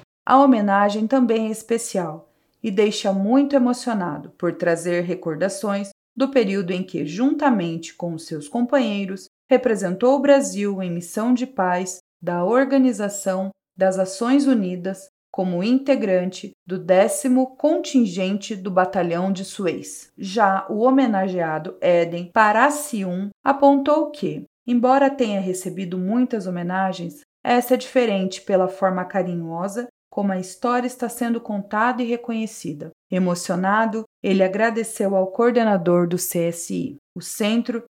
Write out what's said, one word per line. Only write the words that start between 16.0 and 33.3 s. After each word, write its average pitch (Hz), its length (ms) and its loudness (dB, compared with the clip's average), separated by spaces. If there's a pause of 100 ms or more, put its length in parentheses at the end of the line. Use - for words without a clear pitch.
do 185 140 -6
décimo 214 760 2
contingente 208 1000 0
do 190 160 -8
Batalhão 185 640 0
de 190 120 -6
Suez. - 720 -8
Já 196 540 0
o 214 120 -2
homenageado 190 1000 2
Éden 175 520 2
Paracium 214 1000 0 (120)
apontou 277 720 4
que, 151 320 -6 (200)
embora 254 460 4
tenha 226 300 -2
recebido 185 580 -6
muitas 220 480 -2
homenagens, 180 760 -4 (200)
essa 247 320 2
é - 20 2
diferente 196 680 0
pela 190 260 2
forma 185 360 -2
carinhosa 180 840 -6 (200)
como 202 220 -2
a 185 80 -2
história 247 480 -2
está 247 220 -6
sendo 233 320 -4
contada 214 600 -2
e 247 60 -2
reconhecida. 220 840 -6 (200)
Emocionado, 190 960 0 (180)